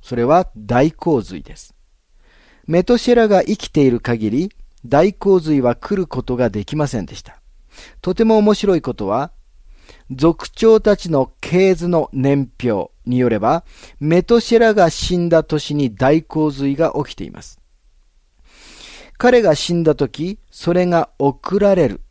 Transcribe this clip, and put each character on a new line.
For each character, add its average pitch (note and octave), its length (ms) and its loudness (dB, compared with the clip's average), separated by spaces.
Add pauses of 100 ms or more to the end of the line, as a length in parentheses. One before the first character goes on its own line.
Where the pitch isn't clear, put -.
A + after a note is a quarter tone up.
そ B2+ 120 -10
れ A#2 80 -2
は E3 320 2
大 A#2+ 360 0
洪 D3 300 -2
水 F#2 220 -14
で - 120 -20
す。 - 200 -20 (920)
メ F3 160 2
ト A#3+ 140 2
シ B3 140 0
ェ A#3+ 40 6
ラ A3+ 120 4
が G3 160 4
生 G#3+ 140 -2
き - 120 -14
て D3 140 2
い C3 80 6
る A#2 80 -2
限 A2 320 -4
り、 D#3+ 200 -2 (320)
大 D3+ 300 2
洪 F#3+ 260 2
水 D3+ 220 0
は A#2+ 140 0
来 - 200 -6
る F#3 120 -4
こ B2+ 160 -8
と B2 120 -4
が A#2+ 140 0
で G#2 160 -6
き D3 100 -10
ま D3+ 120 -2
せ A2 140 -6
ん E2 40 -8
で - 100 -20
し - 60 -18
た。 - 180 -20 (600)
と F3+ 140 -4
て A#3 80 0
も A3 140 4
面 G#3 180 4
白 G3 200 0
い D#3 60 -2
こ B2 140 -8
と G2+ 120 -6
は、 B2+ 240 -4 (800)
族 D#3 380 -2
長 A3 300 2
た G#3 180 2
ち E3+ 140 -8
の C3+ 280 0
系 F#3 360 0
図 E3+ 120 -6
の E3+ 260 0
年 C3+ 360 0 (140)
表 G#2 280 -2 (140)
に B2 140 -2
よ A#2+ 100 2
れ A2 80 0
ば、 B2 260 -2 (360)
メ E3 240 2
ト A#3 160 2
シ A#3 160 0
ェ A3+ 40 6
ラ A3+ 140 4
が F3+ 160 4
死 - 280 -4
ん F3 120 -2
だ D#3+ 140 4
年 D3+ 320 -6
に C3 200 -2
大 D3+ 280 2
洪 D#3 280 -4
水 C#3 240 -4
が D#3+ 220 -2
起 C#3+ 140 -6
き - 40 -18
て - 80 -14
い D2 60 -12
ま - 140 -20
す。 - 160 -20 (1600)
彼 A#3+ 240 4
が E3 100 4
死 F3 220 -2
ん E3+ 80 0
だ D#3 100 2
時、 D#3+ 460 -6 (100)
そ - 240 -4
れ F3+ 140 2
が E3+ 220 0 (100)
送 C#3 400 -2
ら G3 160 4
れ D3 140 2
る。 G2 220 -8